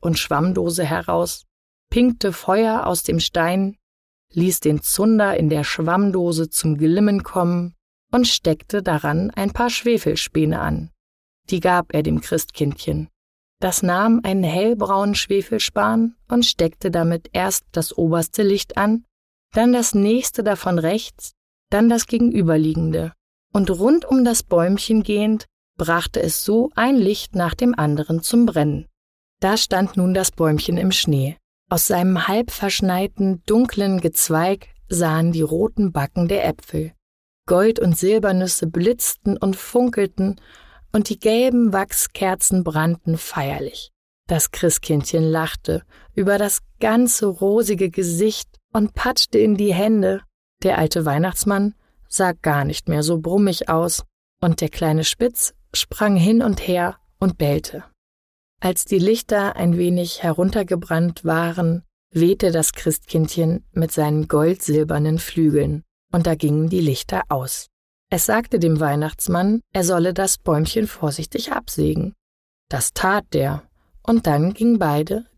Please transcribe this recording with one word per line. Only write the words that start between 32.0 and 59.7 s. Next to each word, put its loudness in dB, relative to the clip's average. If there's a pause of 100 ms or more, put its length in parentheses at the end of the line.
halb 0
verschneiten, -2
dunklen 0
Gezweig 0 (200)
sahen 0
die -2
roten 0
Backen -2
der 0
Äpfel. -6 (540)
Gold- 2
und 2
Silbernüsse 0
blitzten -2
und -2
funkelten, -2 (520)
und 0
die -6
gelben 2
Wachskerzen -2
brannten -2
feierlich. -8 (380)
Das -2
Christkindchen 0
lachte -2 (320)
über 2
das -2 (180)
ganze 2
rosige 0
Gesicht -2 (240)
und 0
patschte 0
in 4
die 0
Hände. 2 (420)
Der 2
alte 0
Weihnachtsmann 0 (340)
sah 0
gar 0
nicht -6
mehr 0
so 0
brummig 0
aus, 0 (360)
und 2
der -2
kleine 0
Spitz -2 (200)
sprang -2
hin 4
und -2
her -2 (220)
und 0
bellte. -2 (760)
Als -2
die 0
Lichter 0
ein 2